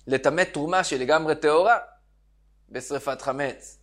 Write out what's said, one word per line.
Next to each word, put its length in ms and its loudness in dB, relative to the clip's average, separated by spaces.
לטמא 380 2
תרומה 400 -2
שהיא 160 -4
לגמרי 340 2
טהורה 440 4
בשריפת 540 -8
חמץ? 600 -6